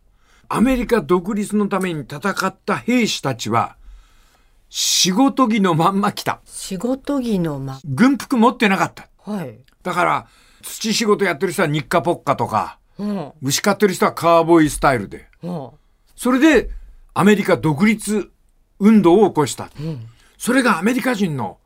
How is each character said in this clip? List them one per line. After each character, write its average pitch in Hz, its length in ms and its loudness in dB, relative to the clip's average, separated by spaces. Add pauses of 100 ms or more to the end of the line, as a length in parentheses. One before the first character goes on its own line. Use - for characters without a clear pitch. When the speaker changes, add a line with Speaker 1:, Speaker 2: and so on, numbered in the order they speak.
(500)
Speaker 1:
ア 170 120 -2
メ 262 140 2
リ 240 120 -4
カ 226 140 2
独 180 340 -2
立 202 200 -4
の 208 120 0
た 196 120 -4
め 185 140 -4
に 151 80 -8
戦 123 160 -14 (140)
っ 185 340 -4
た 196 100 -2
兵 233 300 0
士 - 160 -6
た 135 140 -4
ち 110 160 -8
は、 110 260 -2 (960)
仕 - 380 -2
事 269 380 2
着 226 100 0
の 185 160 2
ま 165 140 2
ん 196 100 -2
ま 202 140 -2
来 - 100 -12
た。 - 220 -4
Speaker 2:
仕 - 320 -12
事 269 440 -4
着 226 180 -2
の 151 200 -4
ま 135 240 -10
Speaker 1:
軍 185 340 0
服 - 200 -4
持 220 140 4
っ - 60 -10
て 214 120 2
な 190 80 2
か 160 80 0
っ - 100 -10
た。 - 140 -20 (200)
Speaker 2:
は 202 140 -8
い。 113 160 -14 (240)
Speaker 1:
だ 180 100 -6
か 175 100 0
ら、 143 240 -2 (340)
土 - 320 -6
仕 233 120 -2
事 208 200 2
や 175 80 0
っ - 60 -6
て 190 60 -2
る 180 60 -4
人 180 120 -2
は 160 40 0
ニ 147 140 -2
ッ - 60 -12
カ 175 140 0
ポ 170 120 -2
ッ - 100 -8
カ 135 140 0
と 113 100 -4
か、 104 320 -4 (180)
Speaker 2:
う 202 80 -8
ん。 190 260 -8 (100)
Speaker 1:
牛 139 200 -4
飼 208 100 2
っ 196 60 0
て 208 100 2
る 185 60 2
人 208 120 0
は 175 80 0
カ 170 260 4
ウ 165 60 2
ボ 165 160 6
ー - 20 6
イ 147 60 2
ス - 100 -8
タ 147 140 2
イ 120 60 0
ル 95 100 -8
で。 - 180 -20 (160)
Speaker 2:
う 170 80 -10
ん。 139 180 -10 (460)
Speaker 1:
そ - 160 -2
れ 269 80 2
で、 285 300 4 (440)
ア 143 120 2
メ 208 100 8
リ 190 80 -2
カ 175 140 2
独 151 280 0
立 214 460 -2 (480)
運 208 220 6
動 175 200 6
を 196 80 6
起 - 60 -6
こ 151 100 2
し - 100 -8
た。 98 140 -14 (100)
Speaker 2:
う 143 40 -10
ん。 139 240 -10 (300)
Speaker 1:
そ 220 160 -4
れ 269 100 2
が 208 160 2
ア - 20 -8
メ 220 120 0
リ 247 80 -4
カ 254 140 -2
人 180 200 -2
の 104 300 -8